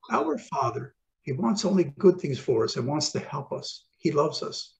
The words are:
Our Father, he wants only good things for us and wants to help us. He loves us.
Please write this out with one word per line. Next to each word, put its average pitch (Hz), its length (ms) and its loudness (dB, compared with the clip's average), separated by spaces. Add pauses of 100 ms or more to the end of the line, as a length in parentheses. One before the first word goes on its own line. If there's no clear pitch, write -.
(120)
Our 160 260 0
Father, 123 580 -4 (260)
he 147 100 -8
wants 196 320 0
only 180 340 2
good 180 220 6
things 139 200 -4
for 113 260 2
us - 100 -4
and 120 100 -2
wants 151 260 -2
to - 80 -4
help - 320 -10
us. - 340 -10 (140)
He 165 120 0
loves 143 320 2
us. - 360 -10